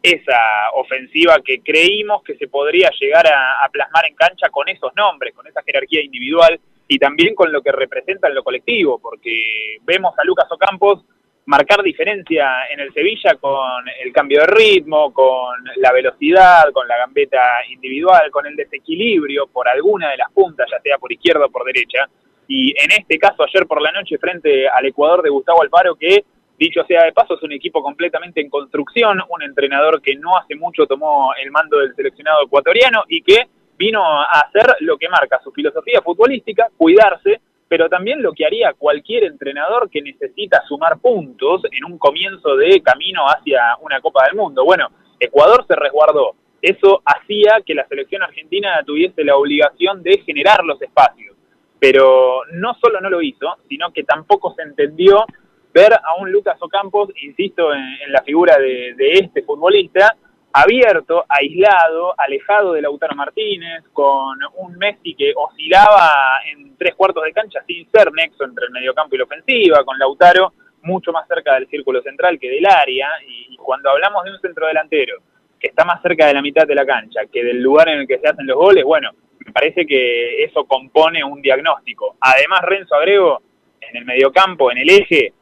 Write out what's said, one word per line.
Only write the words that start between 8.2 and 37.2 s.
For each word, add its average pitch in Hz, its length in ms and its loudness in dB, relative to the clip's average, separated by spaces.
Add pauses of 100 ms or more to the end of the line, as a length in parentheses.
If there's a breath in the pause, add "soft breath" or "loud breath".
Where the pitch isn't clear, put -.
en 139 80 -2
lo 131 80 -6
colectivo, 135 580 -4
porque 110 840 -10
vemos 185 360 -4
a 151 60 -2
Lucas 175 260 -2
Ocampos 196 540 -2 (400)
marcar 147 380 2
diferencia 160 880 -4
en 143 100 -12
el 139 120 -12
Sevilla 180 420 0
con 131 500 -6 (160)
el 127 120 -10
cambio 147 280 2
de 165 60 4
ritmo, 180 680 2
con 127 420 0 (220)
la 131 160 4
velocidad, 156 800 4
con 127 120 -2
la 120 120 -2
gambeta 127 720 0
individual, 147 640 2
con 147 140 -4
el 147 100 -10
desequilibrio 147 920 -4
por 123 220 -4
alguna 160 420 0
de 131 60 -6
las 120 140 -6
puntas, 165 380 0
ya 127 120 -8
sea 143 160 -2
por 127 160 -10
izquierda 156 320 0
o 135 40 -2
por 123 160 -8
derecha. 127 440 -4 (380)
Y 135 340 -2
en 151 100 2
este 196 280 -2
caso, 196 240 0
ayer 185 240 0
por 147 140 -2
la 151 100 -2
noche, 180 260 -8
frente 156 520 -2
al 131 160 0
Ecuador 175 360 0
de 156 80 -2
Gustavo 160 320 2
Alfaro, 165 340 2
que, 190 280 0 (340)
dicho 165 280 -2
sea 170 180 4
de 160 80 2
paso, 196 240 0
es 160 80 -14
un 151 80 -10
equipo 147 320 -6
completamente 165 560 -8
en 143 100 -8
construcción, 185 800 -4
un 165 160 -12
entrenador 143 580 -2
que 139 140 -4
no 170 220 -2
hace 151 180 -6
mucho 160 320 -4
tomó 139 460 -2 (100)
el 135 80 -14
mando 151 280 0
del 135 140 -2
seleccionado 143 520 -2
ecuatoriano 208 640 0
y 165 120 -6
que 220 280 2 (280)
vino 214 240 -2
a 151 460 0
hacer 233 320 0
lo 156 180 -4
que 165 120 -8
marca 139 340 -2
su 135 80 -18
filosofía 160 500 -4
futbolística, 220 760 0
cuidarse, 370 640 2 (240)